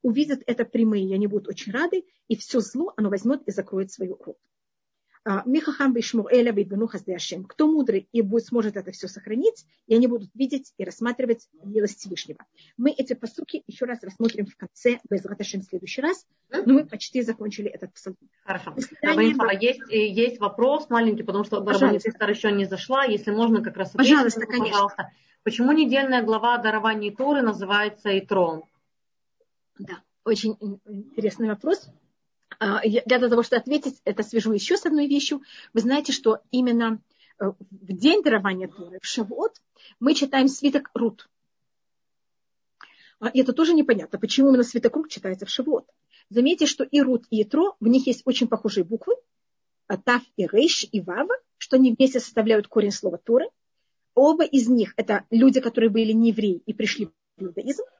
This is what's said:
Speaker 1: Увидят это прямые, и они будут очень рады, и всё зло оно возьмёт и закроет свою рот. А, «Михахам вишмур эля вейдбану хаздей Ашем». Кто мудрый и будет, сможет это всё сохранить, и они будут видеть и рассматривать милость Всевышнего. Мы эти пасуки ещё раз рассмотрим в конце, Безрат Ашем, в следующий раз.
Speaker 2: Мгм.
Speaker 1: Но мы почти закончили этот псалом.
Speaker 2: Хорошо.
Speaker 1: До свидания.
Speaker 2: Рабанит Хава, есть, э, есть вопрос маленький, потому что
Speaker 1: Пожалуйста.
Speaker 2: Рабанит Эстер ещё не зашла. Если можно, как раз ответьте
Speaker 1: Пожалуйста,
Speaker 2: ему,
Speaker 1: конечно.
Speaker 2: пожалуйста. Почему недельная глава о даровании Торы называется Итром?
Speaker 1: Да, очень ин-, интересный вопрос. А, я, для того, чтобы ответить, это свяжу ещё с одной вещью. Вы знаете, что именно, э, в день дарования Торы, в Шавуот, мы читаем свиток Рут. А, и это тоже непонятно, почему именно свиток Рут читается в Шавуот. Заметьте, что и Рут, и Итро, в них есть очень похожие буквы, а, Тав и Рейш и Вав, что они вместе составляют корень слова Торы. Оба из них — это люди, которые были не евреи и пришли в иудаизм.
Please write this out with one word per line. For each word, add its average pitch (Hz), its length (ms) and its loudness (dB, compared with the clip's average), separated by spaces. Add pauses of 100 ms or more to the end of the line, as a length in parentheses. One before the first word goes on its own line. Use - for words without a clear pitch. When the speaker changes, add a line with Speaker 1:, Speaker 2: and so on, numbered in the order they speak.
Speaker 1:
Увидят 269 440 0
это 233 200 -2
прямые, 208 420 0
и 190 60 -2
они 208 140 0
будут 196 200 -4
очень 202 240 -12
рады, 349 320 -2 (240)
и 226 80 -2
всё - 240 -2
зло 302 360 -6
оно 214 120 -2
возьмёт 214 380 -2
и 202 60 -6
закроет 190 380 -6
свою 185 320 -10
рот. - 140 -16 (880)
А, 196 220 -2
«Михахам 277 460 0
вишмур 226 400 -2
эля 240 200 4
вейдбану 202 360 -2
хаздей 185 260 -10
Ашем». 185 300 -10
Кто 311 240 0
мудрый 254 420 0
и 233 120 0
будет, 226 240 0
сможет 220 300 -2
это 190 140 -10
всё - 160 -14
сохранить, 269 580 -4 (220)
и 226 80 2
они 240 140 6
будут 220 260 -4
видеть 269 440 -4
и 196 60 -8
рассматривать 233 640 -4 (140)
милость 208 380 -2
Всевышнего. 170 440 -14 (320)
Мы 262 140 2
эти 262 220 -4
пасуки - 560 -10
ещё - 180 -8
раз 240 160 -10
рассмотрим 208 440 -4
в - 100 -20
конце, 240 420 -2 (100)
Безрат 202 320 -6
Ашем, 202 200 -8
в 190 40 -16
следующий 190 380 -10
раз. 359 240 -4 (240)
Speaker 2:
Мгм. 277 160 -6
Speaker 1:
Но 262 80 8
мы 294 120 4
почти 233 360 -6
закончили 214 480 -6
этот - 220 -16
псалом. - 240 -16 (280)
Speaker 2:
Хорошо. 185 280 -10
Speaker 1:
До 254 100 -8
свидания. - 260 -4
Speaker 2:
Рабанит 269 280 4
Хава, 233 160 0
есть, 233 280 0 (120)
э, 220 160 2
есть 233 320 0
вопрос 247 500 0
маленький, 226 320 2
потому 202 220 -4
что 208 160 -4
Speaker 1:
Пожалуйста. 196 260 2
Speaker 2:
Рабанит - 200 0
Эстер 202 240 -2
ещё 214 200 0
не 202 140 0
зашла. 247 400 -2
Если 214 260 -2
можно, 220 320 2
как - 140 -8
раз 190 180 -6
ответьте 269 200 6
Speaker 1:
Пожалуйста, 233 260 2
Speaker 2:
ему, 226 100 -8
Speaker 1:
конечно. 226 220 -2
Speaker 2:
пожалуйста. 202 400 -2 (320)
Почему 233 260 0
недельная 269 520 2
глава 220 340 0
о 240 60 -6
даровании 214 480 -2
Торы 269 320 0
называется 208 760 -2
Итром? 170 460 -2 (1120)
Speaker 1:
Да, 185 240 -16 (220)
очень 214 360 -2
ин-, 196 240 -10
интересный 214 640 -6
вопрос. 269 400 -4 (720)
А, 208 260 -2
я, 220 200 2
для 247 140 2 (100)
того, 233 140 4
чтобы 233 180 0
ответить, 277 440 -4
это 202 180 -4
свяжу 220 300 -2
ещё 208 240 0
с - 100 -4
одной 294 220 0
вещью. 277 340 -2 (300)
Вы 220 80 2
знаете, 277 320 0
что - 280 0 (120)
именно, 233 480 0 (400)
э, 196 60 -4
в 196 460 -10
день 302 300 4
дарования 190 460 0
Торы, 180 340 -18
в - 40 -12
Шавуот, 233 540 -4 (380)
мы 247 160 2
читаем 269 320 2
свиток 277 480 0
Рут. - 340 -4 (1900)
А, 220 100 -6
и 262 120 2
это 262 120 2
тоже 320 220 2
непонятно, 233 440 0
почему 269 320 4
именно 247 120 6
свиток 233 320 0
Рут 311 160 -6
читается 190 340 -10
в - 60 -16
Шавуот. 262 360 -4 (420)
Заметьте, 269 380 2
что - 180 -2
и 285 160 2
Рут, 254 300 2
и 214 120 0
Итро, 320 380 0
в 214 80 2
них 262 180 4
есть 262 180 -2
очень 262 220 0
похожие 202 380 -2
буквы, 226 300 -4 (760)
а, 190 80 -4
Тав 240 260 0 (140)
и 185 100 -2
Рейш 262 460 2
и 202 80 -2
Вав, 190 280 -6 (300)
что - 180 0
они 254 180 6
вместе 262 260 4
составляют 220 480 0
корень 208 240 2
слова 180 260 -6
Торы. 269 300 2 (640)
Оба 311 300 6
из 240 240 2
них — 233 280 2
это 196 340 -2
люди, 254 300 6
которые 226 300 2
были 220 220 0
не 226 180 4
евреи 196 360 -2
и 214 80 -6
пришли 208 360 -4 (280)
в 190 60 -10
иудаизм. 254 380 -8 (180)